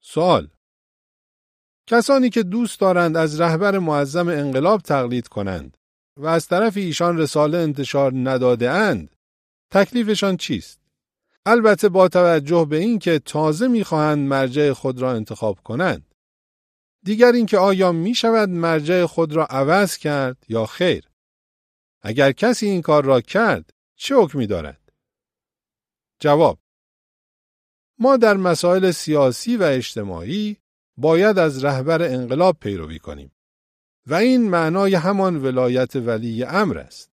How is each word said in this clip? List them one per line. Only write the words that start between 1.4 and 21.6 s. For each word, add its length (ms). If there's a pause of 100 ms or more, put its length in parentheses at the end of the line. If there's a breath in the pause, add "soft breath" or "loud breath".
کسانی 420
که 140
دوست 360
دارند 380
از 240
رهبر 380
معظم 480
انقلاب 540
تقلید 460
کنند 500 (400)
و 100
از 200
طرف 300
ایشان 400
رساله 400
انتشار 580
نداده 540
اند، 460 (560)
تکلیفشان 680
چیست؟ 420 (680)
البته 440
با 180
توجه 640
به 80
این 220
که 200
تازه 480
می‌خواهند 640
مرجع 440
خود 280
را 120
انتخاب 500
کنند. 420 (1000)
دیگر 260
اینکه 260
آیا 340
می‌شود 580
مرجع 560
خود 280
را 120
عوض 520
کرد 520
یا 160
خیر؟ 440 (920)